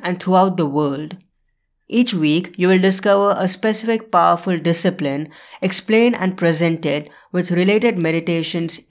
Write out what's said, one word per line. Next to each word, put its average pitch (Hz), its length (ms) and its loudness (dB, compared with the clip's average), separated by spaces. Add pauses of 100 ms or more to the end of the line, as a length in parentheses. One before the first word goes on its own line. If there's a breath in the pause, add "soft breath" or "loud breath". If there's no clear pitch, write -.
and 180 180 -6
throughout 185 380 2
the 156 100 0
world. 147 480 -4 (760)
Each 240 220 2
week, 160 460 -2
you 180 100 2
will 190 100 4
discover 202 600 2
a 185 100 0
specific 220 640 -2
powerful 170 460 2
discipline, 156 720 -2 (320 loud breath)
explain 220 520 2
and 185 220 -4
present 165 480 0
it 147 240 -4 (240 loud breath)
with 180 180 -2
related 196 480 2
meditations 165 920 -2